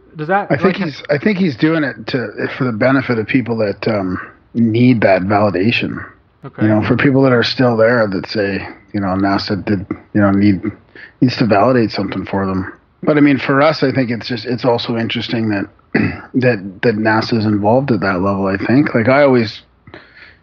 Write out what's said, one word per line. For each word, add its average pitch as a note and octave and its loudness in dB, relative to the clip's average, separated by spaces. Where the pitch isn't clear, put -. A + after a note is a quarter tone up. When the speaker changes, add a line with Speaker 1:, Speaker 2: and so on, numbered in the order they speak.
Speaker 1:
Does D3+ -6
that, G3 0
Speaker 2:
I C#3+ 2
think F#3+ 0
Speaker 1:
like, F#3 -4
Speaker 2:
he's, C#3+ -10
I D3 2
think G#3 0
he's E3+ 0
doing D#3+ 2
it A#2+ -8
to, B2 -4
for C#3 -2
the B2 0
benefit B2 0
of G#2 -2
people A#2 -2
that, G#2 -2
um, F#2 -2
need A#2 4
that F#2+ 4
validation. G2+ 0
Speaker 1:
Okay. A#2+ -8
Speaker 2:
You G#2+ 4
know, G#2+ 2
for A#2+ 2
people C3+ 2
that C3 4
are A#2+ 4
still B2 0
there A2+ 2
that F#2 -4
say, G2 -2
you G#2 -4
know, G2 -2
nasa G2 -2
did, G2+ -2
you G#2 2
know, G2+ 4
need, G2+ -2
needs B2+ 2
to B2+ 0
validate A2 2
something F#2+ -6
for G2 -4
them. F#2+ -4
But D3+ 0
I C#3+ 4
mean, C#3+ 4
for C#3 0
us, D#3 2
I C3+ 0
think B2 -2
it's A2 -8
just, A#2 -8
it's B2 -4
also A#2 0
interesting A2+ -4
that, G2 -2
<clears throat> - -
that, G2+ -2
that A#2 2
nasa's A2 0
involved A2 2
at G2+ 0
that G2 -2
level, G2 -2
I F#2+ -2
think. C3 2
Like, A2+ 0
I C3+ 4
always B2 2